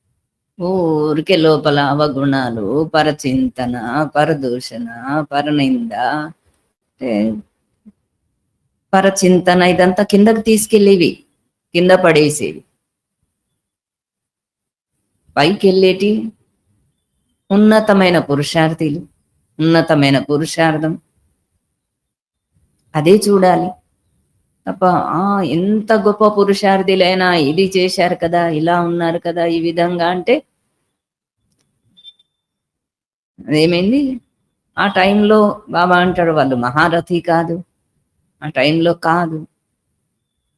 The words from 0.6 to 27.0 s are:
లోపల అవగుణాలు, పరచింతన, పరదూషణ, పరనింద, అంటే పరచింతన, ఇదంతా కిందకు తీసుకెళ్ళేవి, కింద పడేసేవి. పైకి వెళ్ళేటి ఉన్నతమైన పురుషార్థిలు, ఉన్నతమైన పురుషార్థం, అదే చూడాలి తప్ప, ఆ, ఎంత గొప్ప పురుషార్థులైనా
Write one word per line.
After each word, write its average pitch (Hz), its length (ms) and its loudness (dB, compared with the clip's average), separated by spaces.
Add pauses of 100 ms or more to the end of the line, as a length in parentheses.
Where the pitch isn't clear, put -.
లోపల 151 440 2
అవగుణాలు, 139 1120 -2
పరచింతన, 131 840 -2 (400)
పరదూషణ, 131 720 -4 (440)
పరనింద, 139 600 -2
అంటే - 1400 -6 (1600)
పరచింతన, 185 680 2
ఇదంతా 180 420 2
కిందకు 208 380 2
తీసుకెళ్ళేవి, 202 840 2 (500)
కింద 180 180 2
పడేసేవి. 151 720 2 (2750)
పైకి 190 300 2
వెళ్ళేటి 190 640 2 (1200)
ఉన్నతమైన 202 680 4
పురుషార్థిలు, 156 800 -2 (600)
ఉన్నతమైన 156 600 2
పురుషార్థం, 156 840 -2 (1900)
అదే 160 200 4 (140)
చూడాలి 185 420 2 (960)
తప్ప, 185 180 -4
ఆ, 185 560 0
ఎంత 196 520 -2
గొప్ప 208 340 2
పురుషార్థులైనా 190 1080 2